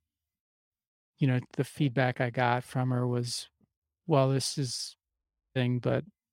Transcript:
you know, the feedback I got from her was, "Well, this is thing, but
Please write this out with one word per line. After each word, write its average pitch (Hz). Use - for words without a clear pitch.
you 147
know, 127
the 143
feedback 131
I 123
got 123
from 127
her 123
was, 120
"Well, 135
this -
is -
thing, 123
but 127